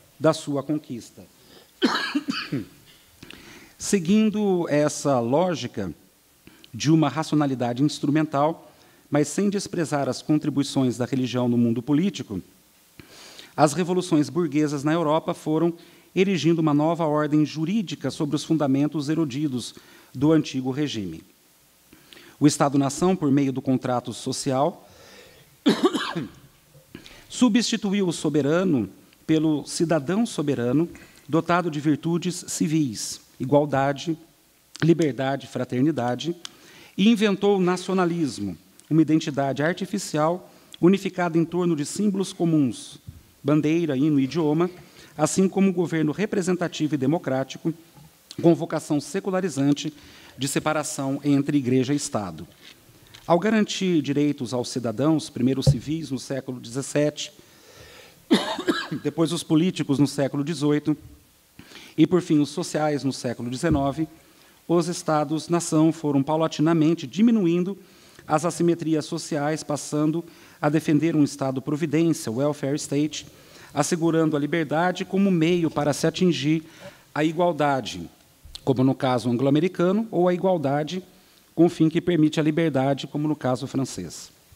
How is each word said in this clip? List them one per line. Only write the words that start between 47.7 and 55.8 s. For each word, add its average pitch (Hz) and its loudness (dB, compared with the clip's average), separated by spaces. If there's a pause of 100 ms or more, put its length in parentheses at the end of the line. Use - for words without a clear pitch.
com 170 6
vocação 151 -2
secularizante 160 -2 (460)
de 127 -4
separação 143 -2
entre 143 2
igreja 127 2
e 147 2
Estado. 92 -6 (800)
Ao 170 4
garantir 190 0
direitos 139 -2
aos 123 -4
cidadãos, 131 -2
primeiro 131 0
os 131 -2
civis 143 -2